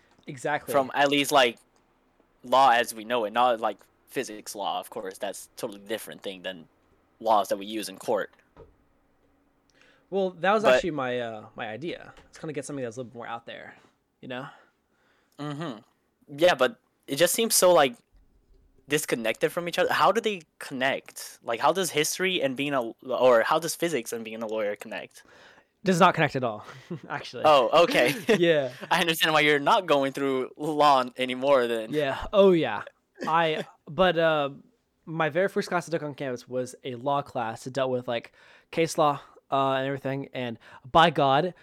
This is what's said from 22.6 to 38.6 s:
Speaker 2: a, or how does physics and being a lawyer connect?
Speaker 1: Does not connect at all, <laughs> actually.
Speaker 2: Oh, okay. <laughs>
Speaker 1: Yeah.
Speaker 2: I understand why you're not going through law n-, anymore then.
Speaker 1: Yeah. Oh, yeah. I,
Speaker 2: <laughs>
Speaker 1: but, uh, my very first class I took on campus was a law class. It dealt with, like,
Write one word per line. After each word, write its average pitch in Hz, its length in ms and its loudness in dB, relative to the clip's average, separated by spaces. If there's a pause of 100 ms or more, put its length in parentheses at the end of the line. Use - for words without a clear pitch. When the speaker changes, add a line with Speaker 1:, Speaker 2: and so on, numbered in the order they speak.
Speaker 2:
a, 131 80 0 (240)
or 120 360 4
how 160 160 0
does 165 160 -6
physics 156 380 -4
and 113 120 -8
being 110 180 -12
a 113 40 -8
lawyer 107 300 -4
connect? - 480 -16 (600)
Speaker 1:
Does 180 160 2
not - 140 6
connect 156 220 0
at 127 80 -4
all, 107 200 -6 (240)
<laughs> - 200 -14
actually. 131 360 -8
Speaker 2:
Oh, 147 400 6
okay. 143 300 2 (120)
<laughs> - 60 0
Speaker 1:
Yeah. 160 400 2 (180)
Speaker 2:
I 170 100 2
understand 165 340 0
why 151 60 6
you're 151 200 4
not 180 260 2
going 139 260 2
through 135 440 -2
law 147 440 4
n-, 123 160 -4
anymore 127 520 2
then. 113 240 -4
Speaker 1:
Yeah. 143 400 -2
Oh, 196 200 6
yeah. 123 300 -2 (440)
I, 160 400 0 (100)
Speaker 2:
<laughs> - 120 -20
Speaker 1:
but, 165 300 2
uh, 156 320 2 (540)
my 160 240 -2
very 175 200 0
first 196 200 -4
class 175 200 -4
I 156 40 -12
took 160 100 -2
on 147 120 -8
campus 127 340 -8
was 127 340 -6
a 127 140 -8
law 139 260 -2
class. 117 440 -8
It 131 60 -10
dealt 131 180 -2
with, 123 180 -4
like, 117 240 -6 (400)